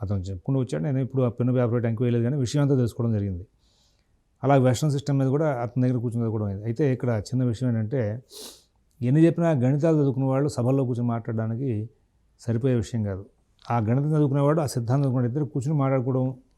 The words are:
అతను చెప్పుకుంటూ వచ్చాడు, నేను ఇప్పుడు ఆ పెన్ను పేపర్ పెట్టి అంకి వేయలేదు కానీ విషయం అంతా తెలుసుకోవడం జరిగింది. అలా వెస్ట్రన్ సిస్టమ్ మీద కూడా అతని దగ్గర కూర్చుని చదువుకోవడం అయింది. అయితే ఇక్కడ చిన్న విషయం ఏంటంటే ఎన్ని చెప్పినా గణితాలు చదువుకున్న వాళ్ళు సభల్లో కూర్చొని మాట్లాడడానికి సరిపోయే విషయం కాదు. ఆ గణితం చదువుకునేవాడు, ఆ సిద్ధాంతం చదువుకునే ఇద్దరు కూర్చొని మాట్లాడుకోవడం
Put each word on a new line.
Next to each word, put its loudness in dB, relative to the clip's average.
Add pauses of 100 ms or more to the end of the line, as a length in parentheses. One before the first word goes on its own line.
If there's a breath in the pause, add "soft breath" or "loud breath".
అతను -2
చెప్పుకుంటూ -4
వచ్చాడు, -4
నేను -2
ఇప్పుడు -2
ఆ 2
పెన్ను -2
పేపర్ 2
పెట్టి 0
అంకి -2
వేయలేదు 2
కానీ -2
విషయం 0
అంతా 4
తెలుసుకోవడం 0
జరిగింది. -4 (960)
అలా 4
వెస్ట్రన్ 4
సిస్టమ్ 0
మీద 2
కూడా 0
అతని -2
దగ్గర 2
కూర్చుని -2
చదువుకోవడం -2
అయింది. -6
అయితే 0
ఇక్కడ -2
చిన్న -2
విషయం 0
ఏంటంటే -2 (800 loud breath)
ఎన్ని 6
చెప్పినా 4
గణితాలు 2
చదువుకున్న 2
వాళ్ళు 0
సభల్లో 0
కూర్చొని -2
మాట్లాడడానికి -4 (500)
సరిపోయే 0
విషయం -2
కాదు. -6 (460)
ఆ 0
గణితం 0
చదువుకునేవాడు, 2
ఆ 0
సిద్ధాంతం -2
చదువుకునే 0
ఇద్దరు -2
కూర్చొని -2
మాట్లాడుకోవడం 0 (220)